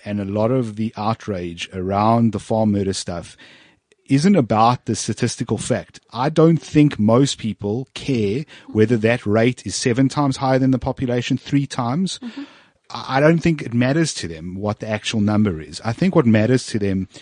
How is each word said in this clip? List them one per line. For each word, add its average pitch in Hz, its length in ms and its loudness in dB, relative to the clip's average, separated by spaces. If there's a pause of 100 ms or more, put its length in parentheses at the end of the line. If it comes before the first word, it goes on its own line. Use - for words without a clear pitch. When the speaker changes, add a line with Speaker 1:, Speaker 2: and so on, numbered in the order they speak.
Speaker 1:
and 104 160 -6
a 98 40 -6
lot 107 260 -2
of 117 240 -4
the 110 200 -6
outrage 95 800 -6
around 104 600 2
the 101 60 -4
farm 110 340 0
murder 98 200 0
stuff - 420 -10 (680)
isn't 156 300 2
about 117 500 2
the 113 100 -2
statistical 113 600 -4
fact. - 420 -6 (120)
I 127 180 -4
don't 160 320 4
think 147 380 2
most 117 400 2
people 107 560 -6
care 117 500 -2 (220)
whether 110 300 2
that 113 280 0
rate 113 400 2
is 98 100 -8
seven 131 320 2
times 139 300 -2
higher 131 220 2
than 131 120 2
the 127 80 2
population, 123 580 -4
three 143 280 -2
times, 135 540 -4
Speaker 2:
Mm-hmm. 254 240 -14 (500)
Speaker 1:
I, - 240 -4
I - 20 2
don't 156 200 6
think 156 220 0
it 117 120 -8
matters 135 420 0
to - 120 -8
them 82 280 -10
what 104 240 -4
the 110 80 -10
actual 107 340 -4
number 104 400 2
is. 78 240 -16
I 117 80 -2
think 180 220 0
what 151 100 4
matters 110 420 4
to 113 120 -4
them 95 280 -2 (140)